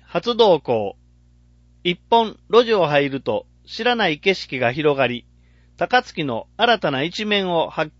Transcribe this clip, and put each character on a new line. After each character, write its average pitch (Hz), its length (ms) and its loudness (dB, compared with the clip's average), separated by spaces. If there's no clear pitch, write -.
初 226 320 -4
同 202 240 6
行。 110 360 -2
一 175 140 -2
本 226 420 0
路 226 160 4
地 226 100 0
を 185 120 2
入 143 220 2
る 135 120 -6
と 110 280 -4
知 - 160 -10
ら 240 140 0
な 214 100 0
い 151 140 -2
景 190 140 2
色 - 260 -8
が 120 120 0
広 147 240 0
が 135 120 2
り、 123 180 -8
高 247 280 0
槻 - 180 -10
の 120 240 -6
新 226 220 0
た 156 140 -2
な 131 100 -2
一 180 220 -6
面 202 260 -2
を 156 200 -2
発 156 300 -6